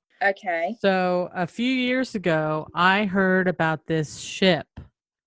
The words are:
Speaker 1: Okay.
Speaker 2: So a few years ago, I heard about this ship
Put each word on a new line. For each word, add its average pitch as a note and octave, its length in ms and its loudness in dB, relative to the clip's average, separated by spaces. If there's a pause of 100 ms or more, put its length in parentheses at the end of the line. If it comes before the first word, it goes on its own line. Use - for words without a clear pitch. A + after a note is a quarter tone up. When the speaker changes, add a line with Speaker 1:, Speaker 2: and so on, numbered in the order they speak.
(220)
Speaker 1:
Okay. F#3+ 580 -2
Speaker 2:
So F3+ 540 2
a F3+ 120 -2
few B3 260 -2
years B3+ 420 -2
ago, D#3 600 -2
I F#3+ 320 2
heard F#3 420 2
about D#3+ 380 -2
this D#3 320 -4
ship - 480 0 (600)